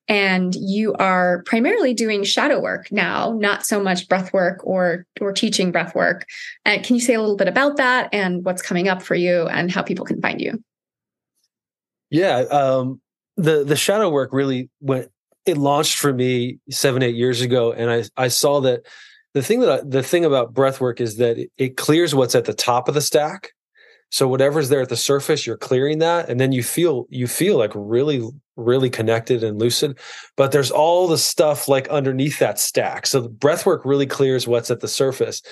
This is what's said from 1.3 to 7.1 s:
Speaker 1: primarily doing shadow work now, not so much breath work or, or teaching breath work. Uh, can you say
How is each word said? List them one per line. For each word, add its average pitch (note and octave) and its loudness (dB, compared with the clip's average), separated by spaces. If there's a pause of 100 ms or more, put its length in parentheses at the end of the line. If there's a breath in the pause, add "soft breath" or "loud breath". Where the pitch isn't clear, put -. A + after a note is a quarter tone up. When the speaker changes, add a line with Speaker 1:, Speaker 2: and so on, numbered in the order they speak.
Speaker 1:
primarily C4+ 2
doing G#3+ -2
shadow A#3 0
work - -6
now, G3+ -2
not G#3 -2
so G#3 0
much F#3 -2
breath F#3 0
work F#3 0
or, F3+ -2 (160)
or G3+ -4
teaching G3 0
breath E3+ -4
work. - -2 (380 loud breath)
Uh, G#3 2
can B3 0
you A#3+ 2
say A#3+ 2